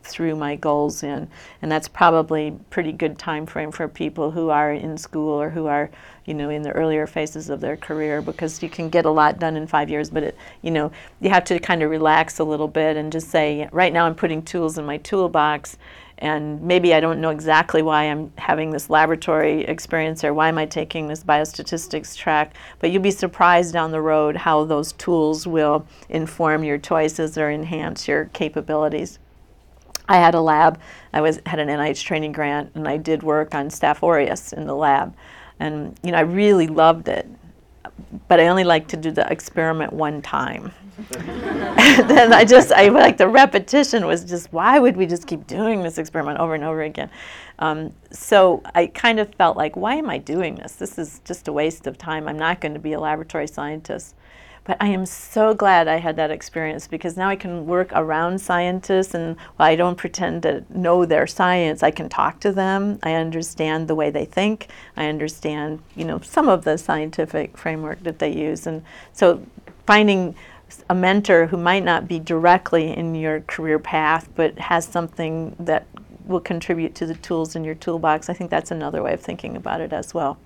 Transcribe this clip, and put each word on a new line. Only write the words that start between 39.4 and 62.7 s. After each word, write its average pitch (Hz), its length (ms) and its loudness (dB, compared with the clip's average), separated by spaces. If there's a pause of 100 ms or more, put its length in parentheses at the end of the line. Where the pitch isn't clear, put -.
one 151 280 -4
time. - 520 -6 (240)
<laughs> - 160 -12 (640)
And 254 320 8
then 240 240 10
I 226 100 10
just, 247 300 10
I, 196 160 10
like, 269 280 6
the 185 100 6
repetition 262 760 4
was 165 200 0
just, 175 260 -8
why 214 280 4
would 226 180 6
we 185 80 2
just 170 220 -4
keep 156 200 -8
doing 214 340 -2
this 165 160 -6
experiment 156 420 -6
over 160 160 0
and 147 80 -6
over 156 180 -4
again? 151 280 -8 (500)
Um, 156 340 -4 (180)
so 190 520 4 (120)
I 175 120 4
kind 226 320 0
of 208 160 -4
felt 170 200 2
like, 156 220 -4
why 214 180 -2
am 311 140 -6
I - 80 -6
doing 165 380 -6
this? - 200 -16
This - 220 -12
is 156 260 -10
just - 240 -12
a 151 60 -6
waste 156 340 -4
of 135 100 -10
time. 156 300 -8
I'm 151 120 -8
not 170 200 -2
gonna 151 200 -8
be 156 140 -6
a 151 60 -4
laboratory 156 480 -6
scientist. - 680 -10 (480)
But - 160 -4
I 202 100 0
am 185 180 -2
so 220 480 0
glad 185 320 4
I 160 100 0
had 170 200 -4
that 156 120 0
experience, 156 580 -8
because 170 300 -8
now 185 120 -2
I 196 60 0
can 175 300 -10
work 180 280 0
around 165 460 0
scientists, 185 760 -2
and 165 200 -6 (200)
while 160 140 4
I 160 60 4
don't 175 220 0
pretend 170 460 -6
to 165 260 -2
know 180 340 2
their 156 220 2
science, 180 560 0
I 151 80 4
can 160 180 -6
talk - 340 -2
to 202 100 0
them. 196 500 -2